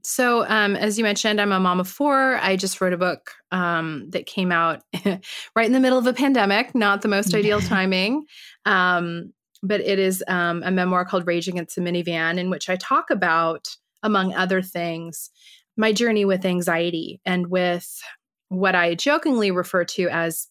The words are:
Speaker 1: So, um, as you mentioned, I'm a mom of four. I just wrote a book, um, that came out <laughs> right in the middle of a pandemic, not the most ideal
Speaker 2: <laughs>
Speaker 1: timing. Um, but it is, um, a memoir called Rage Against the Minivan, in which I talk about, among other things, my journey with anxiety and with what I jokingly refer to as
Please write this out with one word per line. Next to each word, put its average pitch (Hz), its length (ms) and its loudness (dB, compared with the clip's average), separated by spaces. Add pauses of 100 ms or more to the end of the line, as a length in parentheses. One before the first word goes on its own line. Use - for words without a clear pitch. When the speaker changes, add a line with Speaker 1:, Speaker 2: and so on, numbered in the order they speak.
Speaker 1:
So, 240 440 0
um, 208 280 2
as 208 220 0
you 226 60 0
mentioned, 214 360 2
I'm 202 120 2
a 190 80 2
mom 185 200 2
of 180 80 -2
four. 269 500 2
I 190 180 2
just 190 240 -4
wrote 180 140 2
a 175 40 -2
book, 175 340 -4 (200)
um, 165 600 -2
that 180 140 -6
came 180 260 -2
out 165 300 0 (120)
<laughs> - 120 -8
right 202 600 -2
in 226 80 2
the 262 80 4
middle 254 180 4
of 240 80 0
a 254 60 2
pandemic, 240 600 2
not 202 280 2
the 220 80 0
most 202 260 0
ideal 208 260 2
Speaker 2:
<laughs> - 0 -
Speaker 1:
timing. 190 640 0 (400)
Um, 180 680 0 (280)
but 196 200 0
it 196 180 0
is, 185 280 0
um, 175 360 0
a 180 80 -2
memoir 180 340 2
called 180 220 -2
Rage 170 200 -2
Against 180 280 -8
the 185 60 -4
Minivan, 175 580 -2
in 180 100 -4
which 170 200 -6
I 185 80 0
talk 294 340 -2
about, 165 560 0 (340)
among 196 320 0
other 185 280 0
things, 170 680 -8 (480)
my 220 160 2
journey 214 320 2
with 190 200 0
anxiety 175 800 -2
and 180 220 -2
with 180 540 -2 (480)
what 185 260 2
I 170 200 4
jokingly 277 540 2
refer 180 360 0
to 180 240 -2
as 165 420 -2